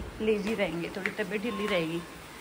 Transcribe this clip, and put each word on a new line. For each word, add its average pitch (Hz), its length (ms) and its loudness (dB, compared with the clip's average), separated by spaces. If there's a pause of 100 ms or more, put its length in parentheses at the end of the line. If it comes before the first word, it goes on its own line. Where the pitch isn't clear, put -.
(220)
लेजी 214 320 4
रहेंगे, 170 360 0
थोड़ी 202 220 -2
तबीयत 202 300 -2
ढीली 208 260 0
रहेगी। 170 340 2 (400)